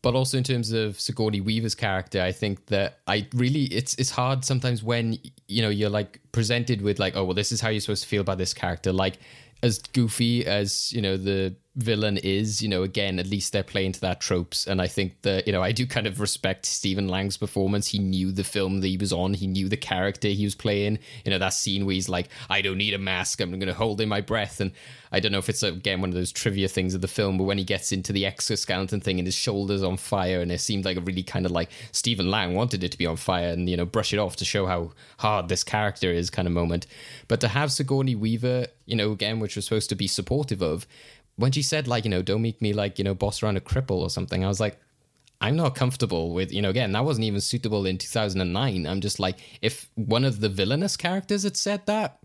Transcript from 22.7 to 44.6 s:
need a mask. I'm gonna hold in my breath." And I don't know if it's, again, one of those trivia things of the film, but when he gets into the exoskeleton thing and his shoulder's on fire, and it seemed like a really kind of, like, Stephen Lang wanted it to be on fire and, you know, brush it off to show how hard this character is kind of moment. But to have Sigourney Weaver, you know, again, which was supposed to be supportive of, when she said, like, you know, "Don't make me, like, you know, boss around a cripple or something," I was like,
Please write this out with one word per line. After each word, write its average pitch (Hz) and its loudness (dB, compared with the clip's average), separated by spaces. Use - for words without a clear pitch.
need 101 0
a 98 -2
mask. 92 -2
I'm 92 -2
gonna 92 -2
hold 104 -2
in 110 2
my 104 0
breath." 107 -2
And 95 0
I - 2
don't 101 2
know 98 2
if 95 0
it's, - -2
again, 92 0
one 92 0
of 87 -2
those 90 0
trivia 98 0
things 92 0
of 92 -2
the 92 -2
film, 98 2
but 92 2
when 98 2
he 95 0
gets 95 -2
into 95 -2
the 98 0
exoskeleton 95 -2
thing 92 0
and 90 -2
his 92 -2
shoulder's 101 0
on 90 0
fire, 92 0
and 87 -2
it 87 -4
seemed 98 -2
like 92 0
a 90 -2
really 90 -2
kind 92 -2
of, 90 0
like, 85 -2
Stephen 95 0
Lang 95 0
wanted 101 0
it 85 -2
to - -12
be 87 0
on 82 0
fire 87 0
and, 87 0
you 90 2
know, 87 0
brush 101 0
it 104 2
off 98 -2
to - -4
show 98 0
how 87 -2
hard 101 0
this 90 0
character 101 0
is 87 0
kind 90 0
of 87 2
moment. 85 0
But 113 2
to 117 2
have 139 0
Sigourney 135 0
Weaver, 117 0
you 113 -2
know, 107 2
again, 107 -2
which 107 -4
was 101 -4
supposed 110 0
to 104 0
be 98 -4
supportive 120 -2
of, 82 -2
when 127 4
she 143 2
said, 147 0
like, 117 0
you 113 2
know, 92 2
"Don't 98 2
make 113 -2
me, 104 2
like, 101 0
you 101 0
know, 98 2
boss 101 0
around 107 2
a 92 -2
cripple 127 0
or 87 0
something," 90 -2
I 95 2
was 98 0
like, 107 0